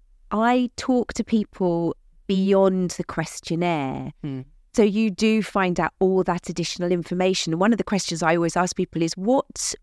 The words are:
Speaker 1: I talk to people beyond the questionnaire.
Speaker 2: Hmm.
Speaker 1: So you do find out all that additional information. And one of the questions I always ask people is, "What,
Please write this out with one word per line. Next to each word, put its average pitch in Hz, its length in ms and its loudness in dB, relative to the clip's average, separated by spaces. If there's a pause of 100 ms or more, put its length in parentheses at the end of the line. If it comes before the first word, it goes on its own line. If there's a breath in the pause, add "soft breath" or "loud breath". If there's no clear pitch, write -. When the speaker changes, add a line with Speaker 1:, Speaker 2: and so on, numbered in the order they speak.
(320)
Speaker 1:
I 240 440 2
talk - 380 -2
to 226 100 -2
people 175 720 -2 (320)
beyond 190 640 2
the - 140 -8
questionnaire. 160 1080 -4 (120)
Speaker 2:
Hmm. 135 180 -8 (320)
Speaker 1:
So 220 100 4
you 214 260 2
do 220 320 2
find 185 380 0
out 165 200 -2
all 185 240 4
that 175 260 -4
additional 175 420 -4
information. 180 640 0
And 170 80 0
one 208 100 4
of 220 60 2
the - 80 -2
questions 175 360 -2
I 170 140 4
always 170 220 0
ask 175 180 0
people 175 260 -4
is, 165 140 -2
"What, - 680 -2